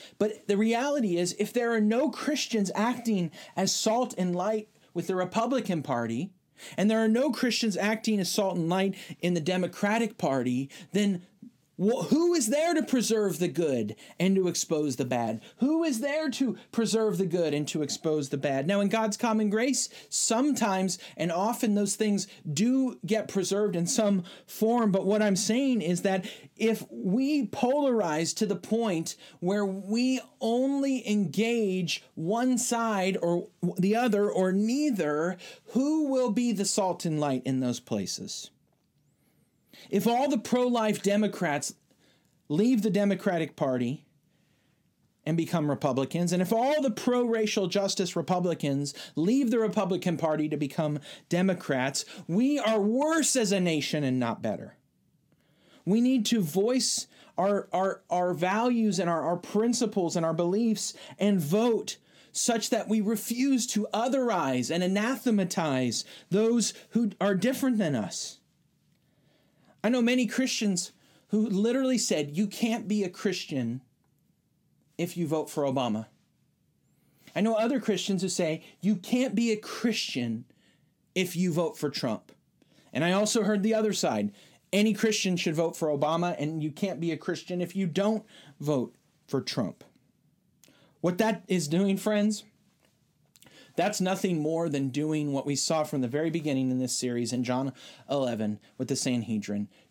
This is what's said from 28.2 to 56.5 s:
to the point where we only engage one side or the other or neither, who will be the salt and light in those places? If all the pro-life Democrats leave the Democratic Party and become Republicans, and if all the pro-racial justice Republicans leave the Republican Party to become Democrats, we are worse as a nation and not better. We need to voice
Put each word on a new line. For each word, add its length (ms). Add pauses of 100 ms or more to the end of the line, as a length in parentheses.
to 100
the 120
point 580 (240)
where 260
we 540 (220)
only 680
engage 920 (120)
one 420
side 640
or 260 (300)
the 180
other 340
or 220
neither, 880 (300)
who 420
will 220
be 200
the 140
salt 400
and 120
light 280
in 160
those 180
places? 720 (1400)
If 160
all 240
the 80
pro-life 640
Democrats 720 (760)
leave 320
the 80
Democratic 640
Party 480 (1200)
and 120
become 320
Republicans, 640
and 80
if 100
all 300
the 100
pro-racial 760
justice 500
Republicans 760 (220)
leave 360
the 80
Republican 580
Party 320
to 80
become 420 (300)
Democrats, 760 (240)
we 320
are 220
worse 560
as 160
a 80
nation 420
and 160
not 220
better. 340 (1080)
We 160
need 260
to 140
voice 640 (280)